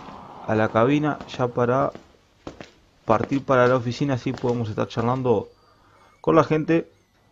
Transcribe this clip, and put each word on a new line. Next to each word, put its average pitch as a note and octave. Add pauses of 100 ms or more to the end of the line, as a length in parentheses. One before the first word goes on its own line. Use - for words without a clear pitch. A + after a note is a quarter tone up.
(460)
a A2
la G#2+
cabina C#3+ (100)
ya B2+
para B2 (1120)
partir A#2
para B2
la B2+
oficina, B2+
así B2
podemos A#2+
estar A2+
charlando B2 (720)
con D#3+
la D#3
gente D#3+ (400)